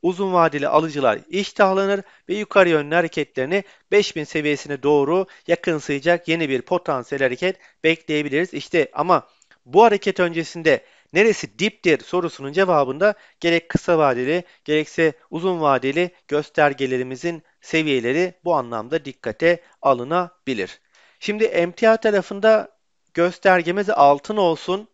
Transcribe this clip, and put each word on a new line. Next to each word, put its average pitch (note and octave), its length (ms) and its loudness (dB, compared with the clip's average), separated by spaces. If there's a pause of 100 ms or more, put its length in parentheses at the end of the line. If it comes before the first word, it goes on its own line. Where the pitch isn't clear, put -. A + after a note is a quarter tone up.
Uzun F#3 320 -2
vadeli D3 340 2
alıcılar C#3+ 520 0 (100)
iştahlanır G3 720 0 (280)
ve F3+ 60 -4
yukarı G3+ 340 2
yönlü D3+ 260 0
hareketlerini E3 680 -2 (280)
beş G3+ 240 2
bin D#3 80 -6
seviyesine D3 600 -4
doğru D3 420 2 (220)
yakınsayacak E3 800 -2
yeni D#3+ 220 -2
bir C3 120 -2
potansiyel C#3 640 -4
hareket C3+ 360 -2 (240)
bekleyebiliriz. D3+ 720 -2
İşte D3+ 400 -2
ama D#3+ 340 0 (380)
bu D3+ 180 4
hareket G#3 360 2
öncesinde E3 640 -2 (300)
neresi G#3 460 0
diptir F3 400 0
sorusunun D3 520 -6
cevabında E3 640 0 (260)
gerek E3+ 300 0
kısa - 280 0
vadeli C#3+ 460 0 (220)
gerekse D3+ 480 0 (160)
uzun E3+ 320 -4
vadeli C#3 500 0 (160)
göstergelerimizin C#3 1160 -2 (180)
seviyeleri D#3 720 -2 (100)
bu F3 120 0
anlamda B2 500 -6
dikkate C#3 560 -2 (200)
alınabilir. C3+ 1000 -2 (400)
Şimdi G#3+ 240 -4
emtia F3+ 540 0
tarafında G#3 800 0 (360)
göstergemiz F3+ 760 0
altın C#3+ 480 2
olsun. F#3 560 -2